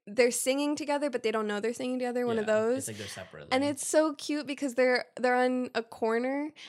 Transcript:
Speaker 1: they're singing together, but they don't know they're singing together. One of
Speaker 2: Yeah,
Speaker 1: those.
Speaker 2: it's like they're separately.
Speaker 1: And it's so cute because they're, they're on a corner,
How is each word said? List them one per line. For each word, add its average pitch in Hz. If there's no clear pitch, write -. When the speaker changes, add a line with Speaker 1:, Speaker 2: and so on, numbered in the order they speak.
Speaker 1:
they're 240
singing 285
together, 285
but 247
they 220
don't 214
know 208
they're 226
singing 254
together. 247
One 226
of 214
Speaker 2:
Yeah, 214
Speaker 1:
those. 226
Speaker 2:
it's 269
like 208
they're -
separately. -
Speaker 1:
And 262
it's 285
so 311
cute 294
because 269
they're, 254
they're 247
on 254
a 226
corner, 254